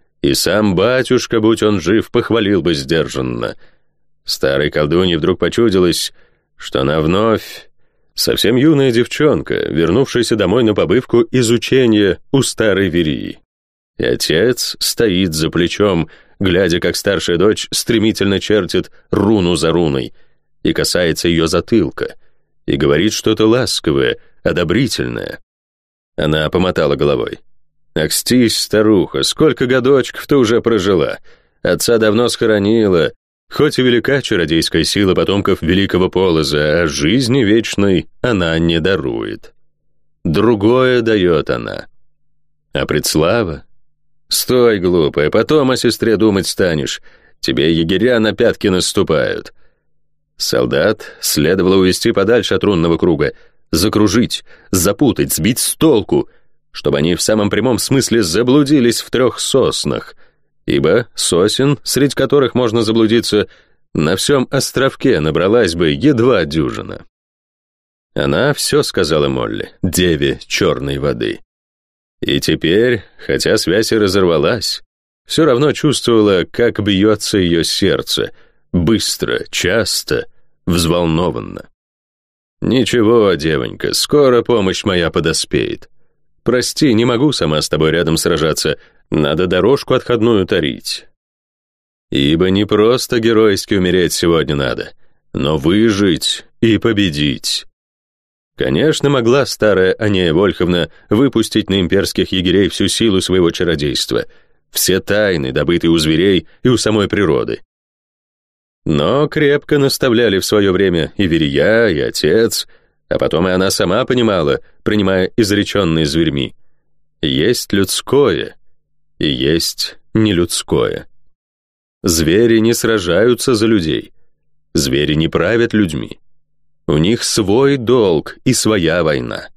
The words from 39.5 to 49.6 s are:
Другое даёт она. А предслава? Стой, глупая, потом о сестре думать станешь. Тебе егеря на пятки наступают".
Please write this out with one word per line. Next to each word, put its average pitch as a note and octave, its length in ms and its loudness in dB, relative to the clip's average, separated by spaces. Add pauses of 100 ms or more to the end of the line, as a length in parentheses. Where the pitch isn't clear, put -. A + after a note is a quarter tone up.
Другое A#2 800 2
даёт F2+ 480 2
она. G#1+ 380 -6 (840)
А C2+ 120 -2
предслава? D#2+ 800 -2 (640)
Стой, A#2+ 520 2
глупая, D#2+ 500 2
потом C3 420 2
о B2 60 0
сестре A2 380 0
думать G2 320 2
станешь. E2 540 -2 (380)
Тебе C#2+ 340 0
егеря F#2+ 460 0
на A2 140 0
пятки A2 340 0
наступают". D#2 880 -2 (840)